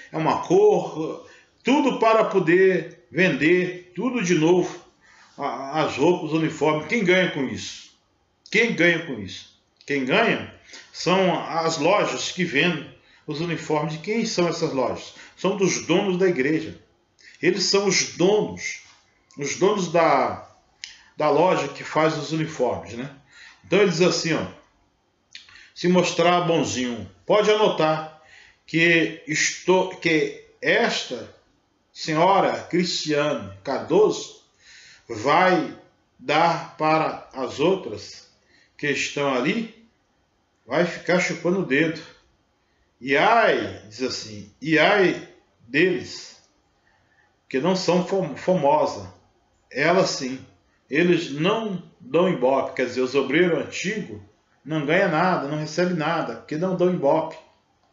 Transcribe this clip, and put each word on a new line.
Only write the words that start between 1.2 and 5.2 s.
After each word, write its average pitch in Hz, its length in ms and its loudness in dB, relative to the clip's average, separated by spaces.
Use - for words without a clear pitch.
tudo 269 380 2
para 220 240 6
poder 180 840 2
vender 165 880 0
tudo 240 260 -4
de 175 140 0
novo, 165 500 2